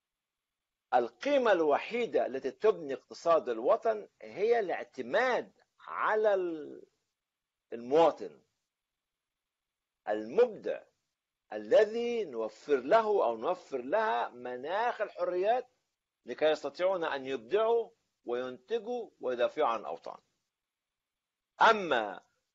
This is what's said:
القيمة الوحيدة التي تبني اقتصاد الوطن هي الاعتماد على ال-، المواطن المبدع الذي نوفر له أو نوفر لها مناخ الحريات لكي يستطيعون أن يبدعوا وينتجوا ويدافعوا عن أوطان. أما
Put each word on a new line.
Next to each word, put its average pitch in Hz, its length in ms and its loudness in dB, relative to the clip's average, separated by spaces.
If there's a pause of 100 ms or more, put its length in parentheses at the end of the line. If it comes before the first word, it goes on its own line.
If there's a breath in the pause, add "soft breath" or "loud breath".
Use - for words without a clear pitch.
(920)
القيمة 233 580 2
الوحيدة 160 720 2
التي 131 260 -4
تبني 170 420 0
اقتصاد 123 560 0
الوطن 196 580 0 (140)
هي 190 380 0
الاعتماد 165 920 -2 (280)
على 202 540 0
ال-، 160 520 -4 (880)
المواطن 120 680 2 (1700)
المبدع 110 760 0 (680)
الذي 220 720 2
نوفر 123 540 -2
له 202 460 2
أو 117 120 0
نوفر 135 440 -6
لها 220 480 -2
مناخ 131 720 -6
الحريات 185 640 -2 (580)
لكي 120 200 -4
يستطيعون 165 580 0
أن 135 220 -4
يبدعوا 202 640 0 (360)
وينتجوا 202 840 -6 (100)
ويدافعوا 127 480 0
عن 110 180 -2
أوطان. - 320 -10 (1400)
أما 156 600 2 (340)